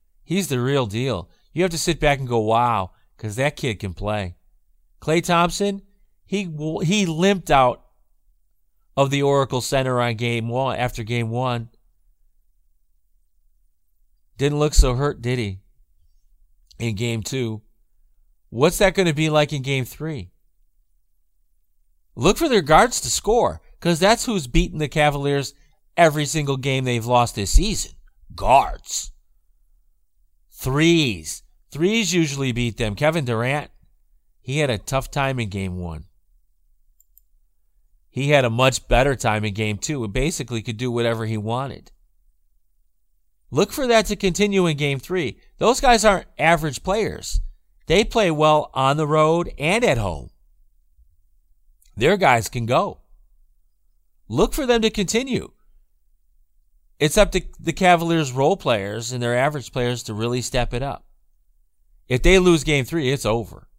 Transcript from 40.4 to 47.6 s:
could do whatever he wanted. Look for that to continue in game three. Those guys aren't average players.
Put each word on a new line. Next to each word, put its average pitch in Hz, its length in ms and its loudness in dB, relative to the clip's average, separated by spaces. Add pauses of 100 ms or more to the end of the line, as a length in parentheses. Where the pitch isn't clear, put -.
could 113 140 -8
do 123 140 -4
whatever 117 360 -2
he 110 100 -4
wanted. 117 560 -8 (1600)
Look 156 220 0
for 277 140 -2
that 226 200 4
to 208 100 -2
continue 190 500 0
in 156 100 0
game 139 220 -2
three. 156 420 -6 (180)
Those 220 220 2
guys 233 240 4
aren't 196 220 4 (120)
average 156 440 0
players. 185 580 -2 (460)